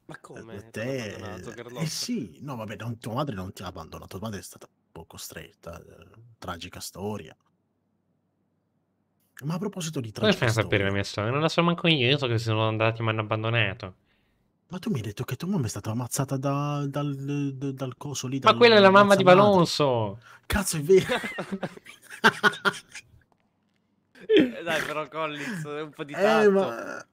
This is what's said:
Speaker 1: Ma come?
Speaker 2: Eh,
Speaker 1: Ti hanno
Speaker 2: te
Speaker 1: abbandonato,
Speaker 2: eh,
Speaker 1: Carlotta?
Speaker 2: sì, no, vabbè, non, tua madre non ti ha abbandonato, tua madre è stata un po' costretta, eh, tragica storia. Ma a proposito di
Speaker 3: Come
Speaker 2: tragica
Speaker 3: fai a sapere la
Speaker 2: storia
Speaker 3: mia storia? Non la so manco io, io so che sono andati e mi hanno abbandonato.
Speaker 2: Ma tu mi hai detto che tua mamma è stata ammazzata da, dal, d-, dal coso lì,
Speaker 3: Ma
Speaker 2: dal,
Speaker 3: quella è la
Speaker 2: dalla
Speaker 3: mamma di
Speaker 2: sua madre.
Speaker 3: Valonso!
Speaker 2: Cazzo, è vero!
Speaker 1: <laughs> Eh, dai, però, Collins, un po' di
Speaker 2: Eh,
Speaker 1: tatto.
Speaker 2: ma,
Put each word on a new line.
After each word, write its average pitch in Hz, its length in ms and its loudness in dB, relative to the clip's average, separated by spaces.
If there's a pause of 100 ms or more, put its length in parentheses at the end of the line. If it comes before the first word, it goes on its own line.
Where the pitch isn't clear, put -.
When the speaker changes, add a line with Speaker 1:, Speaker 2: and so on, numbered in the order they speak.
Speaker 1:
Ma - 140 -18
come? 113 480 -18
Speaker 2:
Eh, 113 40 -20
Speaker 1:
Ti 107 100 -10
hanno 127 100 -6
Speaker 2:
te - 0 -
Speaker 1:
abbandonato, 104 600 -10
Speaker 2:
eh, - 40 -16
Speaker 1:
Carlotta? 120 300 -10
Speaker 2:
sì, 160 560 -6
no, 143 140 -10
vabbè, 110 220 -10
non, 117 220 -8
tua 110 140 -10
madre 135 220 -4
non 92 180 -8
ti - 100 -18
ha 90 40 -10
abbandonato, 80 500 -14
tua 104 100 -10
madre 101 120 -8
è 90 40 -14
stata - 240 -20
un - 240 -20
po' 80 140 -18
costretta, - 760 -18
eh, - 280 -20 (280)
tragica 92 420 -12
storia. 101 560 -10 (2000)
Ma 160 120 -4
a - 40 -4
proposito 165 400 -6
di 113 140 -8
Speaker 3:
Come 202 180 2
Speaker 2:
tragica - 20 2
Speaker 3:
fai 131 140 0
a 110 40 4
sapere 101 340 0
la 98 40 0
Speaker 2:
storia 98 40 0
Speaker 3:
mia 101 100 0
storia? 107 280 -4
Non 143 100 0
la 160 80 2
so - 120 0
manco 170 280 0
io, 135 180 4
io 143 100 4
so 135 100 -2
che 117 100 2
sono 110 300 0
andati 110 340 0
e - 20 -2
mi 113 60 0
hanno 110 120 0
abbandonato. 107 720 -2 (760)
Speaker 2:
Ma 185 100 -10
tu 226 100 -8
mi 185 80 0
hai 107 60 -4
detto 113 220 -8
che 127 100 -8
tua 170 140 -6
mamma 170 160 0
è 104 40 -4
stata 107 220 -6
ammazzata 127 460 -4
da, 143 500 -4
dal, 143 280 -4
d-, 139 580 -6
dal 131 240 -10
coso 135 300 -8
lì, 131 140 -4
Speaker 3:
Ma 214 120 6
Speaker 2:
dal, - 20 -6
Speaker 3:
quella 233 200 8
è 208 40 10
la 196 100 10
Speaker 2:
dalla - 20 8
Speaker 3:
mamma 202 240 8
di 190 80 4
Speaker 2:
sua 180 120 10
madre. 196 60 10
Speaker 3:
Valonso! 139 800 4 (260)
Speaker 2:
Cazzo, 190 320 -2
è 147 40 -2
vero! 170 240 6
Speaker 1:
<laughs> - 1900 -2 (1500)
Eh, 233 200 -4
dai, 160 200 -2
però, 151 240 -4
Collins, 151 560 -6
un 147 300 -8
po' 156 100 -12
di 143 120 -10
Speaker 2:
Eh, - 20 -8
Speaker 1:
tatto. 214 340 4
Speaker 2:
ma, - 600 -2